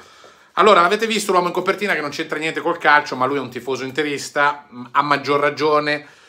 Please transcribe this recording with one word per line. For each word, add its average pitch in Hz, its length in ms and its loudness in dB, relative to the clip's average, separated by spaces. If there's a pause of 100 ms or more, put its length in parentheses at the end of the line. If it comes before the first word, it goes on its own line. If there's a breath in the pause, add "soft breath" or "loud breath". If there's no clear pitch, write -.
(540 loud breath)
Allora, 185 280 6
l'avete 214 260 2
visto 208 260 -2
l'uomo 175 140 2
in 170 60 -2
copertina 190 400 -2
che 156 60 -2
non 147 100 -6
c'entra 156 300 -6
niente 151 220 -4
col 170 160 -2
calcio, 147 400 2
ma 127 80 0
lui 139 100 -2
è 135 60 -2
un 123 80 -10
tifoso 127 340 -8
interista, 143 920 -4
mm, 123 180 -14
a 139 100 2
maggior 143 400 0
ragione, 147 640 0 (240 loud breath)